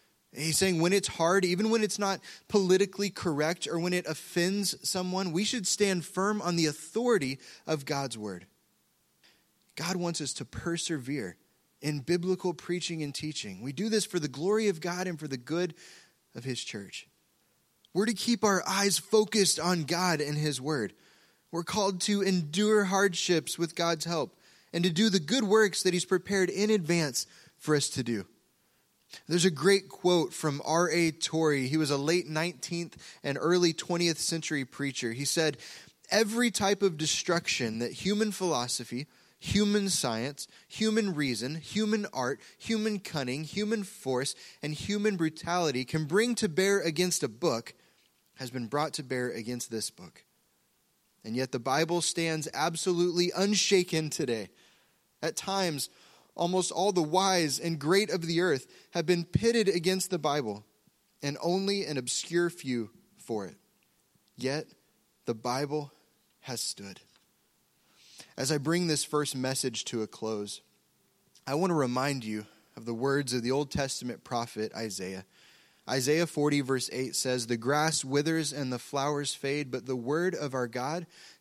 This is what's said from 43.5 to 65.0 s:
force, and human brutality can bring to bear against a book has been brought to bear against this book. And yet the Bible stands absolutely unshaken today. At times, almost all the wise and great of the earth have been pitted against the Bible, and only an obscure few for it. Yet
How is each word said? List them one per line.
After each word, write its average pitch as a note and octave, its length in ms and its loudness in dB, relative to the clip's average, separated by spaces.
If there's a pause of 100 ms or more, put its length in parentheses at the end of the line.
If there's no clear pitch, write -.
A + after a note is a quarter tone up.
force, C3 520 -4 (260)
and D3 140 -4
human G#3 420 -2
brutality D#3+ 680 0
can D#3 220 -2
bring G#3+ 300 2
to G#3+ 120 0
bear F#3+ 320 2
against F3 440 0
a C#3 40 -2
book A#2+ 460 -2 (640)
has B2+ 160 -12
been B2 160 -6
brought D3 260 -2
to D#3 80 -8
bear B2+ 300 -4
against A#2 400 -8
this A2 180 -4
book. - 360 -20 (960)
And A2 120 -6
yet B2+ 160 0
the B2+ 80 -2
Bible D#3 420 2
stands D#3+ 520 -2
absolutely F3 800 2
unshaken F3+ 760 2
today. A#2 400 -4 (720)
At D#3+ 140 -4
times, F#3 540 -2 (440)
almost F3 380 0
all G3 220 0
the F3+ 100 4
wise E3+ 560 4
and E3 180 -2
great F3+ 320 4
of E3 160 -2
the E3 140 2
earth D#3+ 260 2 (260)
have E3+ 140 0
been E3+ 200 2
pitted A3+ 420 4
against F#3 420 0
the F3+ 80 -2
Bible, C#3 480 -2 (560)
and D3 200 -4
only F#3+ 440 0
an C#3+ 120 -4
obscure E3 520 0
few B2 420 -4 (260)
for G#2 280 -4
it. - 120 -16 (800)
Yet C3+ 320 -4 (560)